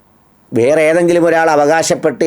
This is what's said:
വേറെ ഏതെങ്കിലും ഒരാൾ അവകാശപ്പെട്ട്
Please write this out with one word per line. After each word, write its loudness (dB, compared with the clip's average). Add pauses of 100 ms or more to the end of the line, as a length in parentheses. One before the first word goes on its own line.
(520)
വേറെ 0
ഏതെങ്കിലും 0
ഒരാൾ 0
അവകാശപ്പെട്ട് 0